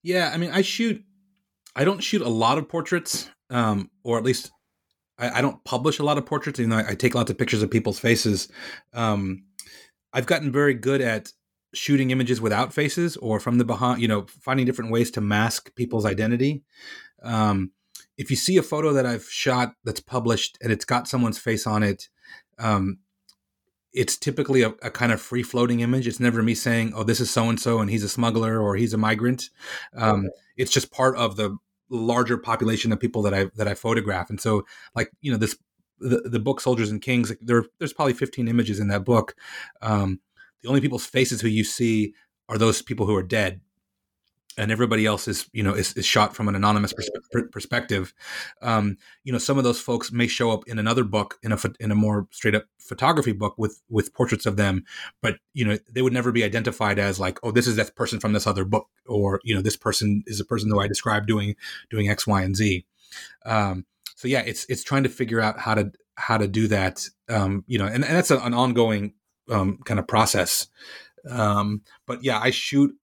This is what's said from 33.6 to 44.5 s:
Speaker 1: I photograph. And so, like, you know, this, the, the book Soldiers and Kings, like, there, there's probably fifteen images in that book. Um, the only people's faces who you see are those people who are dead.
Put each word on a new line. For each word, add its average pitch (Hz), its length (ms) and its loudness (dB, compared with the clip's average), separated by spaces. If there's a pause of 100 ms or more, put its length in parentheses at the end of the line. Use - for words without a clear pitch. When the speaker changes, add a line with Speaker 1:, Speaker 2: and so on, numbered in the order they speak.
Speaker 1:
I 101 60 0
photograph. 104 560 -2
And 104 100 -6
so, 107 260 0 (300)
like, 117 240 -4
you 147 100 -4
know, 120 80 2
this, 107 200 0 (420)
the, 120 220 0
the 117 180 -4
book 131 220 -2
Soldiers 113 280 2
and 107 120 -4
Kings, 120 300 0
like, - 100 -8
there, 117 240 2 (140)
there's 151 120 -6
probably 135 220 0
fifteen - 340 -2
images 107 320 0
in 104 80 0
that 101 160 0
book. 117 320 2 (460)
Um, 101 400 0 (400)
the 120 80 -8
only 139 100 4
people's 123 260 -2
faces 123 360 0
who 113 80 2
you 107 160 2
see 110 480 0 (340)
are 110 100 -4
those 110 240 2
people 104 260 -4
who 104 80 2
are 92 80 0
dead. 95 360 -2 (960)